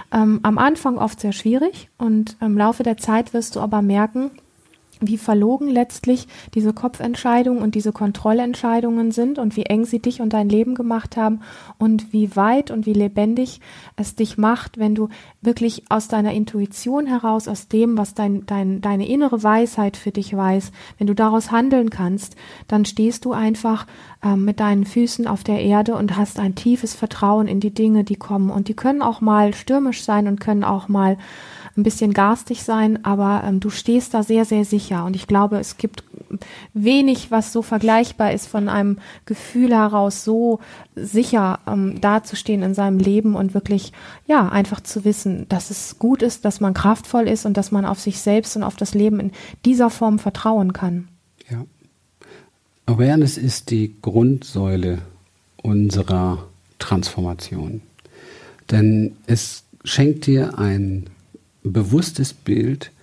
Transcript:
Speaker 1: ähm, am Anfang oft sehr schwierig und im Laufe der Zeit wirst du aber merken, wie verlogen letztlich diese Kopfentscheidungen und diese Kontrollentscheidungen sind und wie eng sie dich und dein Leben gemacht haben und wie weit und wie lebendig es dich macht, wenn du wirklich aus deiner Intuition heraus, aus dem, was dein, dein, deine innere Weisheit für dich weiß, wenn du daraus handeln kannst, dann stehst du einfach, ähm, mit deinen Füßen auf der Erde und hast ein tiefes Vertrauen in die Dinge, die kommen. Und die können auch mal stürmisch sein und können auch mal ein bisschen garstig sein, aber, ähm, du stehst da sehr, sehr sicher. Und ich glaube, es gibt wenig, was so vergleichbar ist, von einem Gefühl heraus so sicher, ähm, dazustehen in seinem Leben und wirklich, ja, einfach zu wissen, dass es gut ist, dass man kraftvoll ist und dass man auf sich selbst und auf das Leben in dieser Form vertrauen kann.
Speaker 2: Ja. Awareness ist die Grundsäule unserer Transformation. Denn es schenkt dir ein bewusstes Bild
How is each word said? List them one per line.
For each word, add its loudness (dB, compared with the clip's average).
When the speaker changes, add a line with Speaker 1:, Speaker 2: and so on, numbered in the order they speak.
Speaker 1:
ähm, 2
am 2
Anfang 0
oft -4
sehr -4
schwierig -2
und 0
im 0
Laufe 2
der -2
Zeit 0
wirst -4
du -4
aber -2
merken, 0
wie -2
verlogen 2
letztlich 0
diese 2
Kopfentscheidungen 0
und 0
diese 0
Kontrollentscheidungen 0
sind -2
und -2
wie -2
eng 0
sie -2
dich -4
und -2
dein 2
Leben 2
gemacht -4
haben 0
und 2
wie 0
weit 2
und -6
wie 2
lebendig 0
es -6
dich -2
macht, 0
wenn 0
du 0
wirklich 0
aus 0
deiner 0
Intuition -4
heraus, -2
aus -8
dem, 2
was -4
dein, -2
dein, -2
deine -2
innere 0
Weisheit 2
für -6
dich -6
weiß, 0
wenn 0
du 2
daraus 2
handeln 2
kannst, -4
dann 2
stehst -2
du -2
einfach, -2
ähm, 2
mit 0
deinen 2
Füßen 0
auf -4
der 0
Erde 2
und -2
hast -2
ein -2
tiefes 0
Vertrauen 0
in -2
die -2
Dinge, 4
die -2
kommen. -2
Und -2
die -6
können 0
auch -2
mal 4
stürmisch -2
sein 2
und -2
können 0
auch -2
mal 2
ein 2
bisschen 2
garstig 0
sein, 0
aber, 0
ähm, 0
du -2
stehst 0
da 2
sehr, 2
sehr 2
sicher. -2
Und -4
ich -8
glaube, 2
es -8
gibt -8
wenig, 2
was 0
so -2
vergleichbar 0
ist, -6
von -2
einem 0
Gefühl 0
heraus 2
so 2
sicher, 0
ähm, -2
dazustehen 0
in 0
seinem 0
Leben 2
und -2
wirklich, -2
ja, 4
einfach 0
zu -8
wissen, -2
dass -4
es -10
gut 2
ist, -2
dass -2
man 2
kraftvoll 2
ist -2
und 0
dass -2
man 0
auf -4
sich -6
selbst 0
und -2
auf -4
das -4
Leben 2
in -4
dieser 6
Form 2
vertrauen 0
kann. -6
Speaker 2:
Ja. -8
Awareness 4
ist -4
die -2
Grundsäule 0
unserer 0
Transformation. -6
Denn 4
es -2
schenkt 2
dir 2
ein -2
bewusstes 0
Bild -2